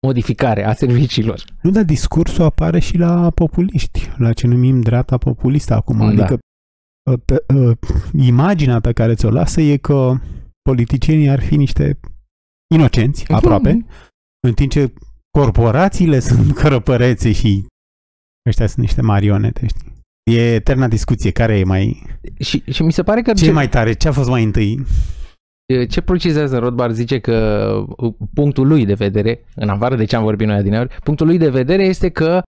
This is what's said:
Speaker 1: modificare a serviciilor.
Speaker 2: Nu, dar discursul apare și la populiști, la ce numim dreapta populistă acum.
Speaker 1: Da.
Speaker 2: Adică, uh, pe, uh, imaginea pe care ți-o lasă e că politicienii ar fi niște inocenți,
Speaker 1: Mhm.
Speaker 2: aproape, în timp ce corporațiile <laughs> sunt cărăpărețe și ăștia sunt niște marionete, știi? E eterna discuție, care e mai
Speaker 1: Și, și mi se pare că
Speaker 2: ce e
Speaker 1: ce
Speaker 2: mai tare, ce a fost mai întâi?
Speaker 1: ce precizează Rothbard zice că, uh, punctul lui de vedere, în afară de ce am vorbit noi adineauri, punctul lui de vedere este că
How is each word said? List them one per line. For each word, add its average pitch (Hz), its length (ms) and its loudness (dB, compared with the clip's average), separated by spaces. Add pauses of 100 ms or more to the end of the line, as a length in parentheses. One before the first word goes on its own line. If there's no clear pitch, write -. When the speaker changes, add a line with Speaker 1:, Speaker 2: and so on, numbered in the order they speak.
Speaker 1:
modificare 120 580 -2
a 107 80 0
serviciilor. 123 720 -2 (180)
Speaker 2:
Nu, 175 80 2
dar 208 140 2
discursul 160 600 0
apare 165 340 0
și - 180 0
la 170 340 2
populiști, - 880 -2
la 117 140 0
ce 117 140 -2
numim 123 340 2
dreapta 120 380 0
populistă 127 560 -2
acum. 110 240 -2
Speaker 1:
Da. 110 60 2
Speaker 2:
Adică, 104 340 2 (720)
uh, 123 140 0
pe, - 200 0 (100)
uh, 120 220 4 (360)
imaginea 135 680 2
pe 120 120 0
care 117 220 2
ți-o 110 160 0
lasă 165 300 0
e 147 160 4
că 135 360 2 (500)
politicienii 139 680 2
ar 139 120 2
fi - 160 0
niște - 420 0 (760)
inocenți, 139 480 2
Speaker 1:
Mhm. - 120 -4
Speaker 2:
aproape, 233 520 2 (600)
în 117 80 2
timp 135 160 0
ce 139 220 0 (460)
corporațiile 139 880 2
<laughs> - 60 -2
sunt - 240 4
cărăpărețe 123 800 2
și 98 340 0 (840)
ăștia 110 180 0
sunt - 120 -4
niște 117 240 0
marionete, 104 640 0
știi? - 280 -6 (360)
E 117 240 2
eterna 127 340 0
discuție, 110 420 -2
care 107 280 0
e 95 60 2
mai 95 380 -2 (360)
Speaker 1:
Și, - 240 -4 (100)
și 147 100 -2
mi 160 100 2
se 185 100 -2
pare 220 200 0
că 226 100 0
Speaker 2:
ce 190 120 2
e - 20 6
Speaker 1:
ce 156 60 4
Speaker 2:
mai 143 160 0
tare, 117 240 0
ce - 160 0
a 151 40 0
fost 127 160 -2
mai 123 160 0
întâi? 107 340 -2 (1120)
Speaker 1:
ce - 120 -2
precizează 151 580 0
Rothbard 120 360 -2
zice 120 260 -4
că, 110 460 0 (300)
uh, 117 180 -4 (200)
punctul 143 320 0
lui 147 180 4
de 101 100 0
vedere, 104 500 -2 (100)
în 104 140 -4
afară 110 280 -2
de 110 80 0
ce 107 120 -4
am 113 60 0
vorbit 107 240 -2
noi 104 100 0
adineauri, 104 460 -4
punctul 151 240 -2
lui 170 120 2
de 160 120 2
vedere 131 340 0
este 185 260 -2
că 165 320 -2 (120)